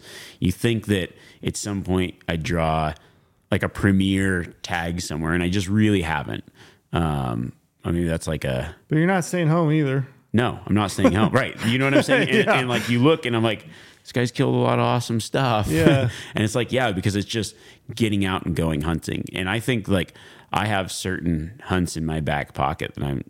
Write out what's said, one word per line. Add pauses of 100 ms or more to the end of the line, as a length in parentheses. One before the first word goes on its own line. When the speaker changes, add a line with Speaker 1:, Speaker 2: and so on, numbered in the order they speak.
(400)
Speaker 1:
You
think
that (320)
at
some
point (120)
I'd
draw, (580)
like,
a
premier
tag
somewhere,
and
I
just
really
haven't. (500)
Um, (300)
I
mean,
that's
like
a (120)
Speaker 2:
But
you're
not
staying
home
either. (260)
Speaker 1:
No,
I'm
not
staying
home.
Speaker 2:
<laughs>
Speaker 1:
Right. (100)
You
know
what
I'm
saying?
And,
Speaker 2:
Yeah.
Speaker 1:
and,
like,
you
look
and
I'm
like, (380)
"This
guy's
killed
a
lot
of
awesome
stuff."
Speaker 2:
Yeah. (120)
Speaker 1:
<laughs>
And
it's
like,
yeah,
because
it's
just (400)
getting
out
and
going
hunting.
And
I
think,
like, (380)
I
have
certain
hunts
in
my
back
pocket
that
I'm